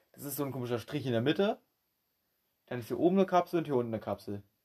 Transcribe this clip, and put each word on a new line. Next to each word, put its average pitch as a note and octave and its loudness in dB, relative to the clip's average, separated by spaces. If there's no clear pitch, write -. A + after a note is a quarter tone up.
das B2 -16
ist C3+ -8
so D3 -2
ein C3+ -2
komischer A#2+ -2
Strich B2+ -6
in C3 0
der A2+ 4
Mitte. G3 2
Dann B2 -8
ist A2+ -12
hier A2 -4
oben F3 4
eine F#3+ 4
Kapsel F3+ 2
und - -2
hier C#3+ -2
unten A#2 0
eine G#2+ -4
Kapsel. G2+ -6